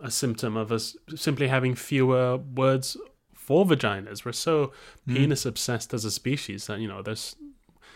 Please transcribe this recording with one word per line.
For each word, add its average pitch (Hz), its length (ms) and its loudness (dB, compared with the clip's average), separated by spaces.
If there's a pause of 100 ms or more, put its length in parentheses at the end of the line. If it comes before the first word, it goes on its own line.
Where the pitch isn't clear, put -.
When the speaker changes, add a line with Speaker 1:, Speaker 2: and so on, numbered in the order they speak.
Speaker 1:
a 120 80 -8
symptom 113 440 -2
of 110 160 -4
us 113 240 -2 (200)
simply 143 320 0
having 127 260 2
fewer 127 640 2
words 131 580 0 (380)
for 170 320 4
vaginas. 104 580 2
We're 120 100 -6
so 151 380 0 (380)
Speaker 2:
Mm. 123 60 0
Speaker 1:
penis 135 320 4
obsessed 117 480 -2
as 110 100 -2
a 104 60 -4
species 123 560 -4
that, 104 120 -6
you 110 80 -4
know, 98 140 -8
there's, 107 340 -8 (600)